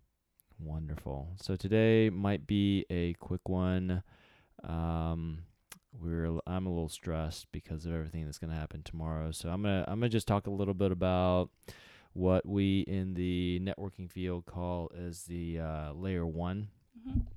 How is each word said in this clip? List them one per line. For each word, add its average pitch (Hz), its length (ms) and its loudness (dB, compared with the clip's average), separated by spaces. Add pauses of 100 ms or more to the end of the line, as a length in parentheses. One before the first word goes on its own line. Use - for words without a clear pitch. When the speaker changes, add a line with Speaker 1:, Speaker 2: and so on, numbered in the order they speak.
(580)
Speaker 1:
Wonderful. 76 720 -6 (120)
So - 140 -4
today 110 560 6
might 98 340 0
be 101 460 4
a 87 300 0
quick - 280 -6
one. 92 540 2 (600)
Um, 82 800 -2 (540)
we're, 82 480 0
I'm 92 200 0
a - 20 0
little 85 220 0
stressed 80 600 -4
because 80 340 -6
of 85 80 -2
everything 80 320 -4
that's 73 100 -8
gonna 82 180 -6
happen 76 280 -6
tomorrow. 80 480 -4
So 85 180 -6
I'm 92 140 -2
gonna, 98 260 2
I'm 104 100 -2
gonna 120 120 2
just 110 160 2
talk 101 200 2
a 101 40 -4
little 98 240 0
bit 95 180 4
about 90 560 4 (640)
what 92 320 4
we 98 360 4
in 92 340 -2
the 90 480 2
networking 92 480 -6
field 90 340 -4
call 87 500 -4
as 87 280 -8
the, 85 360 -4
uh, 76 360 -4
layer 90 320 -2
one. 87 420 -2 (300)
Speaker 2:
Mm-hmm. 254 220 -2 (160)